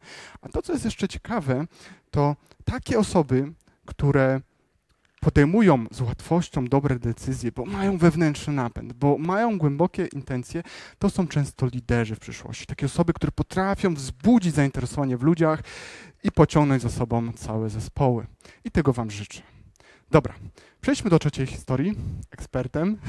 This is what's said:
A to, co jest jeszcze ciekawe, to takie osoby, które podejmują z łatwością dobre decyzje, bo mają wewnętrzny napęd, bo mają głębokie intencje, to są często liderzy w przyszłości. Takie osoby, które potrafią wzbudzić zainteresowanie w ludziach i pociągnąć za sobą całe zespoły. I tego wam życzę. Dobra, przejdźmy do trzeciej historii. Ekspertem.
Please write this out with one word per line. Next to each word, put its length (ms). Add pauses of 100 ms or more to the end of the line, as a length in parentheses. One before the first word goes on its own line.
(420)
A 80
to, 120
co 120
jest 120
jeszcze 220
ciekawe, 580 (460)
to 240 (300)
takie 340
osoby, 540 (320)
które 560 (800)
podejmują 720
z 100
łatwością 640
dobre 340
decyzje, 520
bo 140
mają 320
wewnętrzny 560
napęd, 400
bo 240
mają 400
głębokie 480
intencje, 580 (360)
to 100
są 180
często 380
liderzy 500
w 40
przyszłości. 460
Takie 200
osoby, 280
które 180
potrafią 640
wzbudzić 640
zainteresowanie 600
w 60
ludziach 380 (600)
i 80
pociągnąć 500
za 80
sobą 440
całe 360
zespoły. 580 (360)
I 80
tego 220
wam 180
życzę. 300 (720)
Dobra, 220 (480)
przejdźmy 280
do 100
trzeciej 280
historii. 480 (360)
Ekspertem. 680 (120)